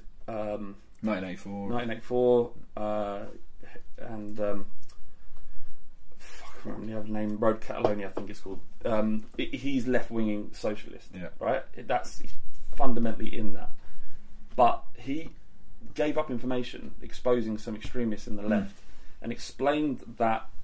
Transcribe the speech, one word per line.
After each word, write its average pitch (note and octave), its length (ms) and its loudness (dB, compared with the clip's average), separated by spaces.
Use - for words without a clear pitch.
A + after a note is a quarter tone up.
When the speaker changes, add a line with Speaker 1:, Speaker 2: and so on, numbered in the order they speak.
Speaker 1:
um, G#2 500 -10
Speaker 2:
Nineteen F#2+ 260 -6
eighty-four. G2+ 400 -10
Speaker 1:
Nineteen A#2+ 220 -4
eighty-four, B2 600 -2
uh, G#2 420 -6
and, G#2+ 400 -6
um, G#2 260 2
fuck, - 320 -6
I - 140 -4
can't G#2 140 -6
remember G#2+ 160 -10
the A2 60 -6
other G#2+ 100 -2
name, G#2+ 280 -4
Road A2 240 -2
Catalonia, G#2 460 -2
I - 40 -4
think G2+ 200 -6
it's G2 80 -6
called. F#2+ 200 -4
Um, G#2+ 400 0
he, C3 100 -6
he's C3 400 -2
left-winging A2 680 -2
socialist, - 600 -8
Speaker 2:
Yeah. F2 140 -12
Speaker 1:
right? G#2+ 240 -6
That's - 360 -2
fundamentally A#2 600 10
in G#2+ 160 10
that. - 160 6
But - 280 2
he D3+ 320 -6
gave D3+ 240 -2
up D3+ 140 -4
information B2 680 -4
exposing A2+ 560 -2
some G#2+ 180 -8
extremists A2 520 -2
in G#2 80 4
the G2+ 80 -4
Speaker 2:
Mm. G#2+ 60 -2
Speaker 1:
left G#2 260 -4
and A2+ 100 -8
explained C#3+ 720 -6
that A2+ 320 -4